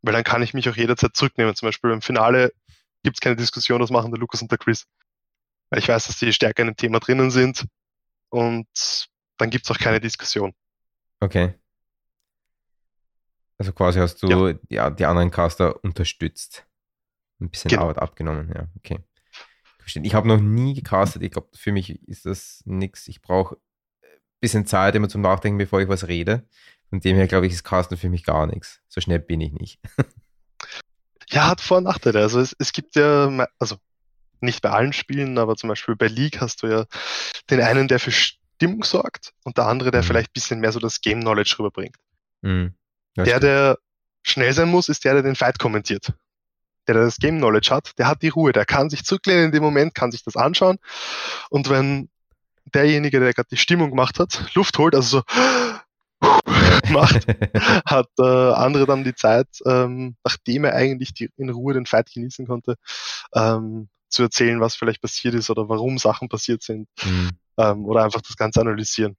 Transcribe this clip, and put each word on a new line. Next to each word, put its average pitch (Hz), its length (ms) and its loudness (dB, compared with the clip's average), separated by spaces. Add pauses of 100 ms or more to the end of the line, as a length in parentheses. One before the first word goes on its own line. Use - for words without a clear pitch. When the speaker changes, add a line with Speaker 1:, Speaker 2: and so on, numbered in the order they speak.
Speaker 1:
weil 113 120 0
dann 117 100 0
kann 120 180 0
ich 113 100 -4
mich 127 160 -2
auch 110 80 -4
jederzeit 117 400 0
zurücknehmen. 113 380 0
Zum 113 140 -4
Beispiel 117 220 -2
beim 110 120 -2
Finale 123 500 2 (520)
gibt's - 160 -4
keine 123 160 0
Diskussion, 120 440 -2
das 120 100 -2
machen 117 200 0
der 113 80 -6
Lukas 117 240 -8
und 117 80 -12
der 113 80 0
Chris. - 280 -2 (840)
Weil - 80 -2
ich - 100 -2
weiß, 117 200 0
dass - 100 -10
die 117 140 0
stärker 113 320 0
in 113 60 -2
dem 110 60 -14
Thema 113 220 -2
drinnen 131 320 0
sind 127 340 0 (680)
und 117 360 -2 (720)
dann 113 120 0
gibt's 123 200 -6
auch 107 80 -2
keine 110 220 0
Diskussion. 104 540 -6 (680)
Speaker 2:
Okay. 92 340 0 (2000)
Also 98 140 -6
quasi 90 280 0
hast 87 220 -2
du 92 60 0 (400)
Speaker 1:
Ja. 55 220 -2
Speaker 2:
die, 73 60 -12
die 87 100 -2
anderen 87 240 2
Caster 87 540 -2
unterstützt. - 840 -8 (720)
Ein 90 100 -8
bisschen - 200 -6
Speaker 1:
Genau. 113 120 2
Speaker 2:
Arbeit 80 160 -4
abgenommen, 78 560 -6
ja, 82 120 -10 (120)
okay. - 220 -12 (760)
Verstehe. - 260 -12
Ich - 100 -2
habe 107 140 2
noch 110 120 6
nie 120 340 0
gecastet, 101 480 -2
ich 92 100 -8
glaub, - 240 -10
für - 160 -6
mich 95 180 -4 (180)
ist - 160 -16
das - 420 -12
nix. 95 420 -8
Ich 85 120 -20
brauch 92 320 -2
ein - 60 -18 (840)
bisschen 110 260 0
Zeit 98 280 2
immer 104 140 2
zum 104 140 -4
Nachdenken, 98 360 0
bevor 98 220 0
ich 95 80 0
was 95 180 -2
rede. 87 400 -2 (420)
Von 98 120 -4
dem 95 160 2
her, 95 100 6
glaub 92 160 2
ich, 92 100 0
ist 85 120 -8
Casten 90 320 -2
für 90 120 -6
mich 87 160 -2
gar 78 220 0
nix. - 420 -10
So - 120 -8
schnell 85 180 0
bin 80 220 -4
ich 76 120 -6
nicht. - 280 -14 (180)
<laughs> - 240 -6 (1080)
Speaker 1:
Ja, 151 180 2
hat 180 140 0
Vor- 185 160 4
und 185 60 0
Nachteile. 113 360 0
Also 110 200 2
es, 131 180 -2
es - 160 -6
gibt - 200 -10
ja, 147 360 4
me-, 131 180 -2 (100)
also 107 180 -4 (640)
nicht 120 180 -4
bei - 80 -2
allen 131 240 0
Spielen, 135 460 -6
aber 110 180 0
zum 117 120 -8
Beispiel 110 280 -4
bei 113 100 0
League 127 360 -2
hast - 200 -8
du 117 40 -4
ja 110 180 0 (640)
den 127 140 4
einen, 127 260 4
der 127 120 4
für 123 120 -6
Stimmung - 720 -2
sorgt - 480 -4 (100)
und 127 140 -8
der 120 100 2
andere, 127 240 0
der 120 120 2
Speaker 2:
Mhm. 85 40 0
Speaker 1:
vielleicht 113 220 0
ein - 60 -20
bisschen 120 260 -6
mehr 113 120 2
so 117 60 -6
das 113 220 -6
Game-Knowledge 107 580 0
rüberbringt. 98 380 -8 (460)
Speaker 2:
Mhm. 90 320 -2 (420)
Ja, 92 80 0
Speaker 1:
Der, 120 60 4
Speaker 2:
stimmt. 123 140 4
Speaker 1:
der 139 340 4 (460)
schnell 131 280 0
sein 165 160 2
muss, 175 220 2
ist - 160 -4
der, 135 80 4
der 139 80 4
den 135 140 0
Fight 131 220 0
kommentiert. 104 540 -4 (720)
Der, 113 100 4
der 117 80 6
das 117 120 0
Game-Knowledge 135 540 2
hat, - 280 -2
der 123 100 2
hat 151 120 0
die 160 80 0
Ruhe, 151 240 2
der 107 140 2
kann 143 240 0
sich 143 160 -8
zurücklehnen 180 400 2
in 151 60 0
dem 151 100 2
Moment, 147 320 2
kann 123 180 -2
sich - 120 -16
das 110 120 -8
anschauen 185 400 2 (720)
und 139 220 0
wenn 139 400 0 (640)
derjenige, 143 460 4
der 123 120 4
grad - 180 -2
die 123 60 -4
Stimmung 170 320 2
gemacht 131 300 0
hat, - 360 -2
Luft 190 220 2
holt, 151 180 4
also 127 280 2
so - 0 - (1000)
<laughs> - 680 4
macht, 139 360 4
Speaker 2:
<laughs> - 600 0
Speaker 1:
hat, 131 220 2 (100)
äh, 131 40 4 (300)
andere 131 340 2
dann 135 180 0
die 127 100 -4
Zeit, 113 340 2 (180)
ähm, 127 580 0
nachdem 123 400 -2
er 139 100 2
eigentlich 131 400 -2
die, - 220 -10
in 131 140 -8
Ruhe 127 240 -4
den 123 120 -2
Fight 113 260 0
genießen 123 340 -10
konnte, 123 300 -6 (580)
ähm, 110 540 -2 (200)
zu - 140 -2
erzählen, 117 380 2
was 113 160 0
vielleicht 117 260 -2
passiert 117 320 -4
ist 113 160 -2
oder 107 180 -2
warum 117 300 -2
Sachen 107 300 0
passiert 113 340 -4
sind, 110 260 -10 (160)
Speaker 2:
Mhm. 90 260 0 (280)
Speaker 1:
ähm, 104 280 2
oder 110 180 2
einfach 110 160 -2
das - 160 -18
Ganze 110 240 0
analysieren. 107 580 -2